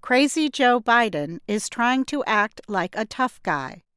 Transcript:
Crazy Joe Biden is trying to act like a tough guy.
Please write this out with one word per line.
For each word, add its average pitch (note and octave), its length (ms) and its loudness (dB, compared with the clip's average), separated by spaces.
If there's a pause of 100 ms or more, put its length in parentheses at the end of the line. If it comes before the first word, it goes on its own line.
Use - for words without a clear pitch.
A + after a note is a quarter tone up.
Crazy D4 480 2
Joe B3 320 2
Biden G3+ 640 0
is G#3+ 220 -4
trying B3+ 380 0
to C#4+ 180 -4
act G#3+ 420 0
like F#3 300 -4
a G#3+ 80 -2
tough - 380 -4
guy. C#3+ 420 -6 (120)